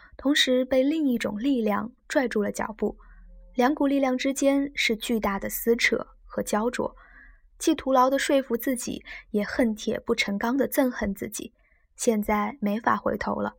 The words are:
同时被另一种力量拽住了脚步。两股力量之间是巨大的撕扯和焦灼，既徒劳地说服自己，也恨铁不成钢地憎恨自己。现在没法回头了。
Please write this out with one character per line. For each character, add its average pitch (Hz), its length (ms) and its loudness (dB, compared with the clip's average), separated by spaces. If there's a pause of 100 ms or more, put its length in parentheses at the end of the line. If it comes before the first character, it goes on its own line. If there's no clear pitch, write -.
(160)
同 269 160 0
时 254 320 2
被 262 200 2
另 302 240 2
一 240 100 2
种 214 180 -4
力 247 240 0
量 208 320 -2 (140)
拽 269 220 0
住 220 120 -2
了 202 120 -2
脚 - 260 -4
步。 - 180 -2 (580)
两 247 200 4
股 285 140 2
力 277 100 2
量 262 180 2
之 269 160 -2
间 277 440 2
是 226 200 0
巨 226 220 -2
大 208 180 -2
的 208 140 -6
撕 - 240 2
扯 - 320 0 (180)
和 - 160 -8
焦 214 300 -2
灼， - 240 -6 (640)
既 320 160 2
徒 269 180 -4
劳 254 160 6
地 269 80 2
说 277 260 2
服 240 140 -4
自 254 200 -2
己， - 280 -10 (280)
也 208 100 0
恨 226 320 0
铁 214 240 -4
不 - 160 -2
成 202 240 -2
钢 233 180 -2
地 254 120 0
憎 269 200 2
恨 202 240 -4
自 - 160 -8
己。 - 240 -12 (440)
现 220 260 0
在 208 380 0
没 208 180 -2
法 226 180 0
回 208 220 -2
头 - 160 -4
了。 202 240 -6